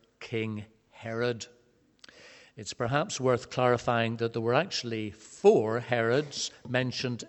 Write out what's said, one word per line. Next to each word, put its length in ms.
King 460
Herod. 560
It's 160
perhaps 480
worth 300
clarifying 640
that 160
there 100
were 120
actually 560
four 680
Herods 720
mentioned 600